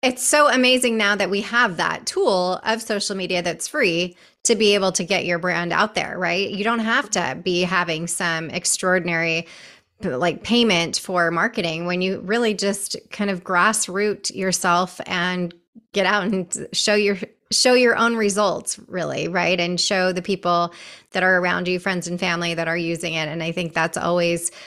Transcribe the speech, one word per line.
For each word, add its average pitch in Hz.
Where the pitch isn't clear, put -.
it's 254
so 294
amazing 254
now 208
that 190
we 202
have 226
that 165
tool 185
of 226
social 202
media 180
that's 170
free 180
to 240
be 208
able 190
to 180
get 185
your 175
brand 170
out 208
there, -
right? 180
You 202
don't 233
have 247
to 170
be 180
having 175
some 165
extraordinary, 170
like, 165
payment 208
for 175
marketing 170
when 180
you 190
really 220
just 202
kind 202
of 180
grassroot 196
yourself 180
and 180
get 196
out 196
and 196
show -
your, 202
show -
your 247
own 233
results, 202
really, 156
right? 175
And 175
show 185
the 180
people 175
that 185
are 185
around 175
you, 180
friends 180
and 175
family 170
that 165
are 165
using 165
it. 156
And 165
I 165
think 165
that's 165
always, 170